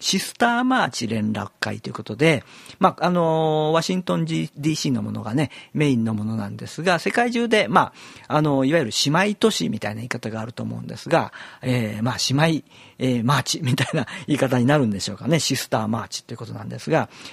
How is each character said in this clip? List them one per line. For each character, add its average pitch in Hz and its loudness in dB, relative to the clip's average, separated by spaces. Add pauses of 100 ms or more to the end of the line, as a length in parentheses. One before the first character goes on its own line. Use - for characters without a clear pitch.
シ 196 0
ス - -6
タ 233 2
ー 254 0
マ 254 2
ー 123 -4
チ 120 -6
連 107 0
絡 101 -6
会 107 -4
と - -10
い - -8
う - -
こ 110 -10
と 107 -8
で、 147 4 (380)
ま 190 4
あ、 156 0
あ 180 4
の 160 2
ー、 - 4
ワ 165 4
シ 185 -2
ン 185 -2
ト 175 -2
ン 165 0
デ 160 -2
ィ 160 -2 (100)
ー 151 0
シ 151 -2
ー 135 2
の 113 0
も 104 -6
の 107 -6
が 107 -6
ね、 139 0 (220)
メ 147 4
イ 127 4
ン 113 2
の 113 0
も 104 -2
の 110 -4
な 104 -4
ん 107 -10
で 113 -10
す - -10
が、 175 2
世 196 -2
界 240 2
中 240 0
で、 214 4
ま 185 2 (340)
あ、 - 0
あ 151 4
の 139 2
ー、 131 2
い 151 2
わ 165 4
ゆ 127 0
る 107 -4 (160)
姉 139 2
妹 196 2
都 220 4
市 - -2
み 107 -4
た 104 -4
い - -6
な 110 -8
言 120 -10
い - -12
方 117 -4
が 110 -6
あ 110 -6
る 117 -12
と 113 -8
思 113 -6
う 117 -8
ん 120 -12
で 113 -10
す - -12
が、 143 2 (300)
え 117 -2
ー、 - 0
ま 127 0
あ、 - -6 (320)
姉 156 2
妹、 - -8 (340)
え 127 0
ー、 110 -2
マ 143 4
ー - 0
チ - -4
み 123 2
た 127 0
い - -4
な - -2 (180)
言 151 2
い 127 0
方 131 4
に 120 4
な 147 6
る 135 4
ん 107 2
で 98 -2
し - -4
ょ 104 -6
う - -10
か 113 -6
ね。 160 4
シ - 0
ス - -4
タ 113 0
ー - -2
マ 113 -2
ー - -10
チ - -12
と 120 -14
い - -
う - -14
こ 113 -12
と 110 -12
な 107 -10
ん 110 -10
で 120 -8
す - -8
が、 139 2 (240)